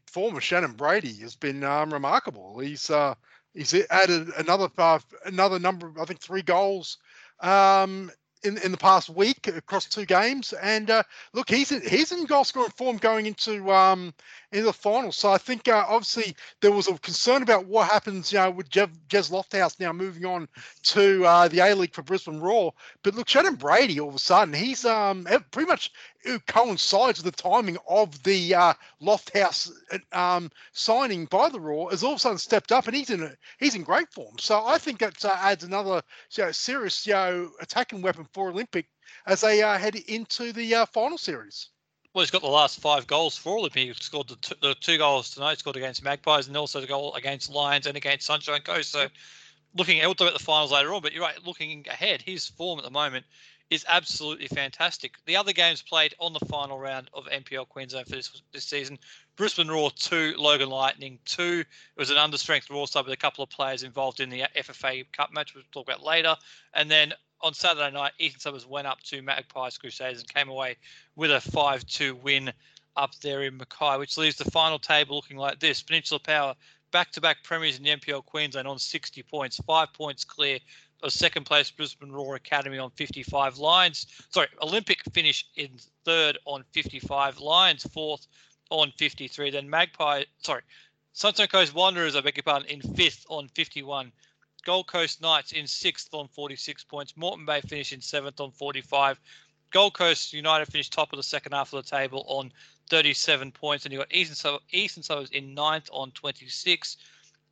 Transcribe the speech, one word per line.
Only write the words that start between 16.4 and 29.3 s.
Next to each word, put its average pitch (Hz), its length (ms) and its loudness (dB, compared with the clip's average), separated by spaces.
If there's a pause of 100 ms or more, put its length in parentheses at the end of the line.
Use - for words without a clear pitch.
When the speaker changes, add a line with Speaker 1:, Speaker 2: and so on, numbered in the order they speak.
Speaker 1:
there 202 100 8
was 202 160 2
a 185 120 0
concern 247 440 2
about 208 240 4
what 196 240 4
happens, 196 420 0
you 202 60 2
know, 190 120 6
with 180 200 -10
Jev-, 175 280 2 (100)
Jez 185 220 2
Lofthouse 185 500 0
now 175 120 -2
moving 180 340 -6
on 175 220 -4 (360)
to, 196 400 6
uh, 175 240 10
the 170 120 2
A-League 190 340 6
for 165 80 -12
Brisbane 156 380 -4
Roar. 185 320 2 (300)
But 202 120 2
look, 240 140 -6
Shannon 320 260 6
Brady, 160 440 4
all 147 120 -4
of 139 40 -12
a 131 40 -4
sudden, 180 360 6
he's, 240 300 -4
um, 202 440 2
ev-, 220 220 2
pretty 311 180 -2
much, - 220 0 (320)
it 247 240 -6
coincides 214 760 2
with 170 120 -4
the - 80 -12
timing 190 340 2 (120)
of 165 340 2
the, 180 320 2
uh, 175 200 8 (280)
Lofthouse, 185 720 2 (180)